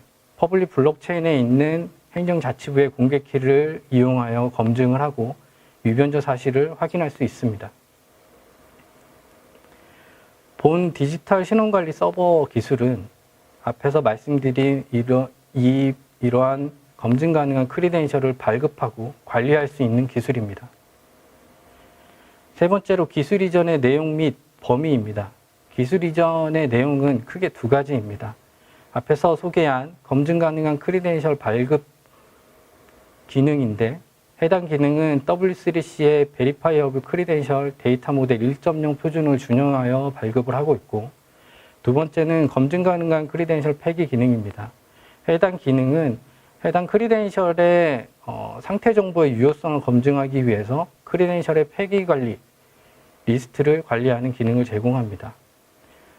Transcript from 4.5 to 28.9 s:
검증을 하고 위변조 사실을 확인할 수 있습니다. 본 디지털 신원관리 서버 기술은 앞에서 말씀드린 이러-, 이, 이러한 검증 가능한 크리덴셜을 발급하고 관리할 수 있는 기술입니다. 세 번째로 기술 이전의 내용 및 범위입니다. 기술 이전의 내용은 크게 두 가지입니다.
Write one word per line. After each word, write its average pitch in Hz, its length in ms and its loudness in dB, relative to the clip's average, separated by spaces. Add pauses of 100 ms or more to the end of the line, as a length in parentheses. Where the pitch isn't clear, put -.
검증을 123 480 2
하고 143 340 -4 (480)
위변조 143 360 2
사실을 139 600 -2
확인할 170 300 -4
수 - 140 -6
있습니다. 110 460 -4 (3000)
본 170 360 -4
디지털 170 520 -6
신원관리 208 460 -2
서버 175 600 0
기술은 120 560 -4 (560)
앞에서 143 380 -2
말씀드린 135 880 0
이러-, 127 380 0 (240)
이, 135 400 2 (260)
이러한 131 520 0 (260)
검증 131 360 2
가능한 139 340 2
크리덴셜을 147 720 0
발급하고 120 760 -4 (120)
관리할 139 420 2
수 - 160 -4
있는 120 240 2
기술입니다. 117 600 -4 (1900)
세 170 120 2
번째로 185 400 0
기술 170 340 0
이전의 170 380 2
내용 151 380 2
및 156 180 0 (260)
범위입니다. 110 680 -2 (460)
기술 165 300 0
이전의 160 640 0
내용은 135 560 0
크게 180 240 -6
두 - 180 -8
가지입니다. 113 680 -2 (580)